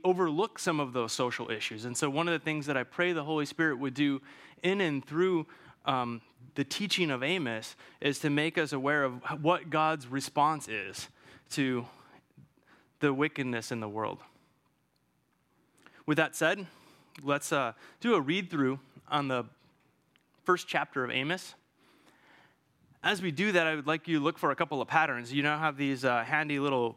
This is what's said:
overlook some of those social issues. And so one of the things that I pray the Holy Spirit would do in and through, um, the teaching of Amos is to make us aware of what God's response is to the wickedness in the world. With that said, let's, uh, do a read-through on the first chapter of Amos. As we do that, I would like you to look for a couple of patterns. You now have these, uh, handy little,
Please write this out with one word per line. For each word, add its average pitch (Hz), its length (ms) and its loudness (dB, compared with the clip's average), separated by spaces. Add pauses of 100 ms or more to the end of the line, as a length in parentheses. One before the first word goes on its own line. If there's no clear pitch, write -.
overlook 180 540 2
some 160 220 0
of 131 120 -4
those 117 200 -2
social 123 360 -2
issues. 110 360 -6
And 123 120 -6
so 147 140 0
one 156 160 0
of 175 60 0
the 160 120 -2
things 151 220 -4
that 143 100 0
I 127 60 0
pray 175 300 -2
the 160 100 -2
Holy 151 240 -2
Spirit 151 320 0
would 135 160 -4
do 139 260 2 (440)
in 196 160 2
and 147 220 0
through, 165 440 0 (380)
um, 120 360 -2 (360)
the 143 80 0
teaching 175 480 -2
of 123 100 -2
Amos 135 540 -2 (240)
is 143 180 0
to 156 120 0
make 151 280 2
us 151 140 0
aware 143 320 2
of 123 180 -4 (200)
what 160 280 2
God's 156 380 0
response 143 580 0
is 98 420 -8 (420)
to 127 360 0 (1120)
the 143 160 2
wickedness 131 560 -2
in 120 80 -4
the 110 100 -6
world. 104 300 -4 (1900)
With 151 120 2
that 160 180 4
said, 180 320 0 (560)
let's, 143 280 0
uh, 131 220 0 (280)
do 233 140 2
a 180 60 4
read-through 143 580 0 (300)
on 143 180 0
the 127 160 0 (1000)
first 180 240 2
chapter 147 340 -2
of 120 80 -2
Amos. 139 440 -4 (1500)
As 185 200 0
we 185 80 0
do 190 220 2
that, 170 140 4
I 156 80 2
would 143 120 -6
like 156 200 0
you 160 120 2
to 143 60 2
look 170 120 2
for 160 140 2
a 135 40 2
couple 147 280 -2
of 113 60 -4
patterns. 131 440 0
You 143 100 2
now 151 160 2
have 151 200 0
these, 139 260 0
uh, 120 200 4
handy 151 340 0
little, 127 380 0